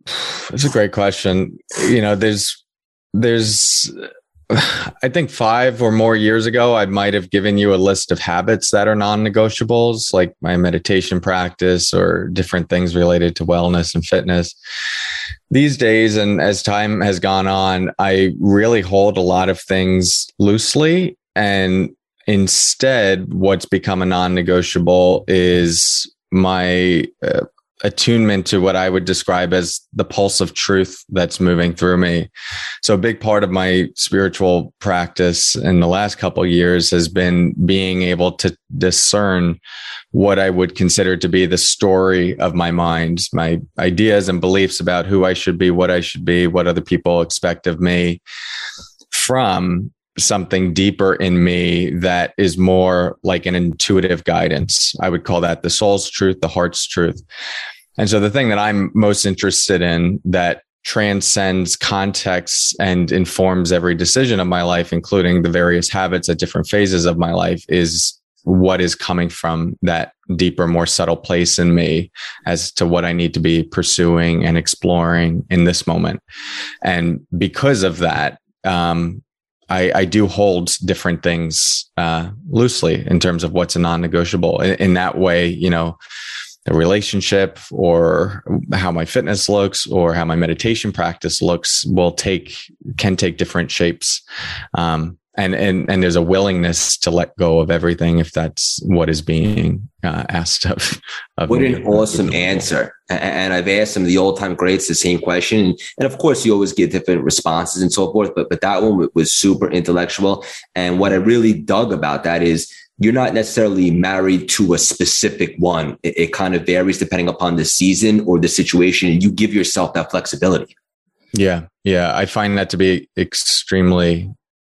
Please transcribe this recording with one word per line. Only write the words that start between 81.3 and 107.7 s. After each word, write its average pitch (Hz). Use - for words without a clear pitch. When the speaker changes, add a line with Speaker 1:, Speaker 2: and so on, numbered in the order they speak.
Speaker 1:
uh, 82
loosely 113
in 87
terms 87
of 85
what's 87
a -
non-negotiable. 85
In, 95
in 92
that 90
way, 87
you 87
know, 82
the 80
relationship 98
or 85
how 92
my 82
fitness 98
looks 101
or 87
how 85
my 82
meditation 85
practice 85
looks -
will 92
take, 85
can 95
take 87
different 85
shapes. -
Um, 82
and, 92
and, 92
and 95
there's 85
a 87
willingness 90
to -
let 85
go 82
of 80
everything 85
if 80
that's -
what 85
is 78
being, 82
uh, -
asked -
of, -
of 82
Speaker 2:
What 123
Speaker 1:
me. 127
Speaker 2:
an -
awesome 107
answer. 87
A-, 92
and 92
I've 90
asked 104
some 98
of 87
the 90
all-time 95
greats 92
the 85
same 87
question. 90
And, 87
and 135
of 131
course, 147
you 110
always 101
get 85
different 87
responses 85